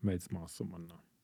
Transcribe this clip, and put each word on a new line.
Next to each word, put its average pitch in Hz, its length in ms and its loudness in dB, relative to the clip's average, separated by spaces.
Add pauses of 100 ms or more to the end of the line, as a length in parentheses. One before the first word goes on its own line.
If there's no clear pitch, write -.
մեծ 92 260 4
մասը 82 380 -2
մնա։ 85 320 -8 (260)